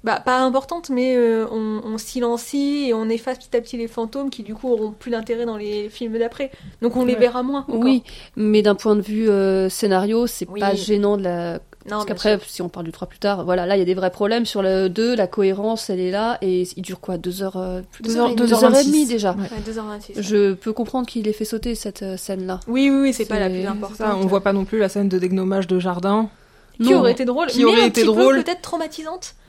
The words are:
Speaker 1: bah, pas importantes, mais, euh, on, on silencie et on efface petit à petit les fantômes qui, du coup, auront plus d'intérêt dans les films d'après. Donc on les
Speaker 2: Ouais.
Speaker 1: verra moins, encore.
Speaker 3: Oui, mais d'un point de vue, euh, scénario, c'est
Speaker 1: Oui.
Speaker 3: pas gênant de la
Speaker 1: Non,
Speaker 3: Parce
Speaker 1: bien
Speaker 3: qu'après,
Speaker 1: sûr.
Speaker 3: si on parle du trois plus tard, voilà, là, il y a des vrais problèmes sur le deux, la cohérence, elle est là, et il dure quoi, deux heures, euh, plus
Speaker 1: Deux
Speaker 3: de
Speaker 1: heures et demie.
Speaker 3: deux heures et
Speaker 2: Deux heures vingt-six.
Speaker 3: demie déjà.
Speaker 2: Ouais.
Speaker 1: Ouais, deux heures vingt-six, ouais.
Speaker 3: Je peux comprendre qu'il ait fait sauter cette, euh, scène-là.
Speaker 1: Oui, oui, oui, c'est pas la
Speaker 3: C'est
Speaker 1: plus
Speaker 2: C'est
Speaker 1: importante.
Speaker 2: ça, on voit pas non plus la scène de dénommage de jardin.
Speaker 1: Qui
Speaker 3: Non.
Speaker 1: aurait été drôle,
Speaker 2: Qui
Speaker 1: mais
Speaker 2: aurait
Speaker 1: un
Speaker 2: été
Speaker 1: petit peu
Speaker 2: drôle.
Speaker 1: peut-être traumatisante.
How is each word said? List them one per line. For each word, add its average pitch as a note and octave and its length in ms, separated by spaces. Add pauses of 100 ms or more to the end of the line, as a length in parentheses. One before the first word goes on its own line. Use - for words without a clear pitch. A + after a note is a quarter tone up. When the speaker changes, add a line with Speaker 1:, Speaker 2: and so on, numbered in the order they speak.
Speaker 1:
bah, A3 200
pas B3+ 160
importantes, C4+ 500
mais, B3+ 260
euh, A3+ 360
on, G#3+ 340
on A3 140
silencie C#4 880
et A#3 60
on A3 140
efface A#3 300
petit - 180
à A#3 60
petit A#3 160
les A3+ 100
fantômes A#3+ 440
qui, A#3 100
du G#3 140
coup, C4 160
auront G#3+ 200
plus A#3 200
d'intérêt A3+ 340
dans A3 120
les G#3 320
films A3+ 280
d'après. A#3 320 (320)
Donc A#3 160
on B3+ 80
les B3 80
Speaker 2:
Ouais. A3 60
Speaker 1:
verra B3 240
moins, C#4 240
encore. A3+ 120
Speaker 3:
Oui, B3+ 220 (340)
mais G#3+ 280
d'un G#3 120
point G#3 200
de G#3 60
vue, G#3+ 280
euh, F#3+ 400
scénario, G#3 560
c'est F3+ 240
Speaker 1:
Oui. G3+ 100
Speaker 3:
pas G3 160
gênant G3+ 420
de G3 60
la E3+ 360 (260)
Speaker 1:
Non, G#3 120
Speaker 3:
Parce G#3+ 80
Speaker 1:
bien G#3 80
Speaker 3:
qu'après, G#3 240
Speaker 1:
sûr. G3+ 100
Speaker 3:
si - 140
on F3 80
parle F3 160
du E3 60
trois - 160
plus - 100
tard, G3+ 260
voilà, F3+ 220
là, G3 100
il G3 40
y - 20
a F3 40
des F#3 100
vrais F#3 160
problèmes A3 340
sur G3+ 160
le F#3+ 260
deux, A3+ 280
la G3+ 100
cohérence, G3+ 640
elle F#3 100
est F#3 120
là, A3 320
et F3+ 240 (100)
il F#3+ 60
dure F#3 160
quoi, F#3 180
deux F#3 240
heures, F#3+ 160
euh, F#3 240 (100)
plus - 120
Speaker 1:
Deux A3+ 100
Speaker 3:
de A#3 60
Speaker 1:
heures A#3+ 100
et A#3+ 60
demie. A#3 120
Speaker 3:
deux A3 60
heures G#3+ 60
et - 20
Speaker 2:
Deux B3+ 60
heures A3 40
vingt-six. C#4 200
Speaker 3:
demie D4+ 160
déjà. G#3 240
Speaker 2:
Ouais. G3 100
Speaker 1:
Ouais, G#3+ 240
deux A3 140
heures G#3+ 60
vingt-six, G#3 300
ouais. G#3+ 60
Speaker 3:
Je G3+ 320
peux G#3+ 200
comprendre A#3+ 340
qu'il G#3+ 200
ait G#3+ 60
fait G#3+ 100
sauter A3+ 300
cette, G#3 300
euh, F#3+ 140
scène-là. F#3 500
Speaker 1:
Oui, C4+ 240
oui, C4+ 100
oui, C4+ 120
c'est A3 120
pas G#3+ 140
la F#3+ 80
Speaker 3:
C'est F#3 80
Speaker 1:
plus F#3 80
Speaker 2:
C'est G3 40
Speaker 1:
importante. G#3 300
Speaker 2:
ça, G#3+ 180
on F#3+ 120
voit F#3+ 140
pas G3 120
non G3 120
plus A3 120
la G3+ 120
scène G3+ 200
de F#3 80
dénommage F#3 480
de F3+ 140
jardin. F#3+ 500 (480)
Speaker 1:
Qui A#3 140
Speaker 3:
Non. C4+ 80
Speaker 1:
aurait A#3+ 140
été B3 120
drôle, C#4 220
Speaker 2:
Qui A#3+ 120
Speaker 1:
mais - 60
Speaker 2:
aurait A#4 160
Speaker 1:
un - 40
Speaker 2:
été A3+ 160
Speaker 1:
petit A3 100
peu - 20
Speaker 2:
drôle. C4 300
Speaker 1:
peut-être F4 180
traumatisante. D#4+ 720 (160)